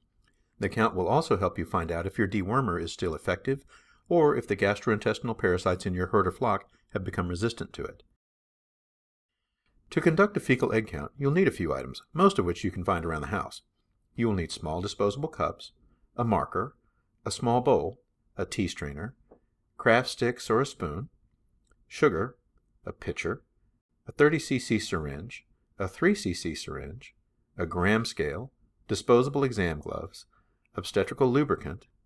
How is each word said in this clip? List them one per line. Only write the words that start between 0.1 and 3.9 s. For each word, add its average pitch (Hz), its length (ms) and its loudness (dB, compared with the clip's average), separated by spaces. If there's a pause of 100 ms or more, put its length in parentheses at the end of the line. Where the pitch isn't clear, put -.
The 98 80 -2
count 110 260 2
will 90 140 0
also 135 260 2
help 92 240 -2
you 82 60 -2
find 82 260 -2
out 85 160 -2
if - 100 -6
your 104 100 2
dewormer 101 540 -2
is 82 120 -6
still 85 200 -4
effective 110 520 -4 (420)